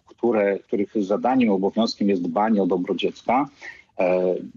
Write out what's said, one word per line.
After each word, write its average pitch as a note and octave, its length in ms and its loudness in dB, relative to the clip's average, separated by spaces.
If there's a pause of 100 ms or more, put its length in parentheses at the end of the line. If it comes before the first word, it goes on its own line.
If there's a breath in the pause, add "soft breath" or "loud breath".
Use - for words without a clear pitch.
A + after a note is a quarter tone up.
które, G2+ 540 0
których G#2 440 -4
zadaniem, A#2+ 460 2
obowiązkiem G2 600 0
jest F#2+ 120 2
dbanie G2+ 420 0
o F#2 40 0
dobro F2+ 280 -2
dziecka. A2+ 540 -2 (500 loud breath)
E, F#2 360 2 (220)